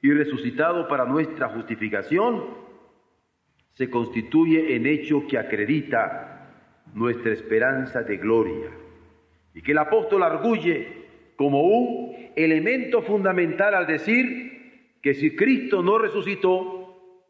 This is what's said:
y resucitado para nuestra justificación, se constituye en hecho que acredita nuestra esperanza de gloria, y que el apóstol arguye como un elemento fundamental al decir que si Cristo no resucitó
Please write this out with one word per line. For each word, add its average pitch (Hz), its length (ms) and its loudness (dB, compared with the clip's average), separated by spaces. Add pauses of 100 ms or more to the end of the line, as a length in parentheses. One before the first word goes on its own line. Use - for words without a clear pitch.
y 139 100 4
resucitado 151 760 0
para 131 180 0
nuestra 143 440 -2
justificación, 113 920 -2 (1300)
se 131 160 -4
constituye 127 840 2
en 117 100 0
hecho 147 420 0
que 131 100 -2
acredita 113 960 -2 (600)
nuestra 113 380 -2
esperanza 123 720 -2
de 104 140 -6
gloria, 104 520 0 (840)
y 82 80 -18
que 139 100 -4
el 151 60 2
apóstol 190 460 2
arguye 165 800 0 (340)
como 139 240 2
un 233 540 2 (200)
elemento 214 680 2
fundamental 190 760 2
al 175 120 0
decir - 1120 -2
que 139 120 2
si 139 220 0
Cristo 220 460 2
no 196 160 4
resucitó 185 1300 -2